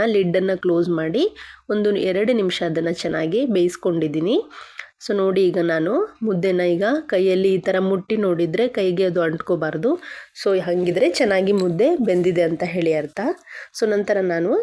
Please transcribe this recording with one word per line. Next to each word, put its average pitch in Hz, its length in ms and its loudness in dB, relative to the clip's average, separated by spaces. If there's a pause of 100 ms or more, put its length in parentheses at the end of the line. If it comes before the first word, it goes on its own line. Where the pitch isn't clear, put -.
ಲಿಡ್ 190 320 2
ಅನ್ನ 190 180 0
ಕ್ಲೋಸ್ 175 340 0
ಮಾಡಿ 165 340 0 (460)
ಒಂದು 208 280 0
ಎರಡು 202 360 0
ನಿಮಿಷ 190 300 -2
ಅದನ್ನ 165 280 -2
ಚೆನ್ನಾಗಿ 165 540 -2
ಬೇಯಿಸ್ಕೊಂಡಿದ್ದೀನಿ. 175 920 0 (640)
So 214 160 -4
ನೋಡಿ, 190 300 2
ಈಗ 180 140 0
ನಾನು 165 320 0 (300)
ಮುದ್ದೆನ 185 380 0
ಈಗ 175 220 0 (240)
ಕೈಯಲ್ಲಿ 190 460 2
ಈ 190 40 2
ತರ 190 220 0
ಮುಟ್ಟಿ 190 380 -2
ನೋಡಿದ್ರೆ 175 500 0
ಕೈಗೆ 190 380 0
ಅದು 175 160 0
ಅಂಟ್ಕೋಬಾರ್ದು. 160 720 -2 (440)
So - 240 0
ಹಂಗಿದ್ರೆ 180 500 0
ಚೆನ್ನಾಗಿ 196 420 2
ಮುದ್ದೆ 185 380 2 (160)
ಬೆಂದಿದೆ 180 360 2
ಅಂತ 165 220 0
ಹೇಳಿ 170 300 0
ಅರ್ಥ. 151 260 -4 (540)
So 220 160 -2
ನಂತರ 208 320 0
ನಾನು 175 300 0 (120)